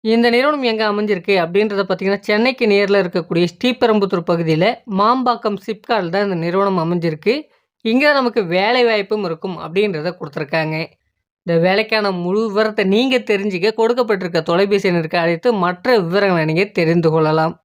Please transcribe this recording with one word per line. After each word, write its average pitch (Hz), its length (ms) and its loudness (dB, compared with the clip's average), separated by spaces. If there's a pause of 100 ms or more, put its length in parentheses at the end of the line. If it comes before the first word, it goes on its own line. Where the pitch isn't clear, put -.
இந்த 233 260 2
நிறுவனம் 262 380 2
எங்க 220 180 -2
அமைஞ்சிருக்கு 208 500 -2
அப்படின்றத 196 480 0
பார்த்தீங்கன்னா, 196 380 -2
சென்னைக்கு 240 440 0
நேர்ல 202 360 4
இருக்கக்கூடிய 175 440 0
ஸ்ரீபெரும்புத்தூர் 214 800 0
பகுதியில 165 420 0 (260)
மாம்பாக்கம் 226 680 0
சிப்காட்ல 185 540 -4
தான் 202 120 0
இந்த 190 120 -4
நிறுவனம் 185 400 0
அமைஞ்சிருக்கு. 170 560 -2 (500)
இங்க 262 280 2
நமக்கு 254 340 0
வேலை 202 380 0
வாய்ப்பும் 214 420 -2
இருக்கும் 165 320 -6
அப்படின்றத 165 540 -4
கொடுத்துருக்காங்க. 156 640 -6 (720)
இந்த 170 140 0
வேலைக்கான 208 560 0
முழு 180 260 -2
விவரத்தை 214 440 -2
நீங்க 247 380 2
தெரிஞ்சுக்க 202 500 -2
கொடுக்கப்பட்டிருக்க 214 680 0
தொலைபேசி 196 460 0
எண்ணிற்கு 175 300 0
அழைத்து 170 380 0
மற்ற 180 420 0
விவரங்களை 180 480 0
நீங்க 160 240 0
தெரிந்து 165 400 2
கொள்ளலாம். 160 540 0